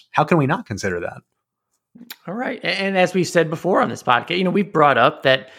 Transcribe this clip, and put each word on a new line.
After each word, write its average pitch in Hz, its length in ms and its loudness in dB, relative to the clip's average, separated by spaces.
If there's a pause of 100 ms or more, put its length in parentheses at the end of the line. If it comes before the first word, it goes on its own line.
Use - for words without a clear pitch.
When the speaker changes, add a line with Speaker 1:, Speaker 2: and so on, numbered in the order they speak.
(120)
Speaker 1:
How 147 120 2
can 165 140 2
we 135 100 0
not 185 180 -4
consider 92 360 -6
that? - 200 -10 (1040)
Speaker 2:
All 170 80 -10
right. 233 300 -8
A-, 180 180 -4
and 190 160 -2
as 180 160 2
we've 175 140 0
said 165 220 0
before 170 320 -2
on - 80 0
this - 140 -10
podcast, 127 340 0
you 185 80 0
know, 180 40 0
we've 185 220 0
brought 147 260 4
up 139 260 2
that, 131 360 2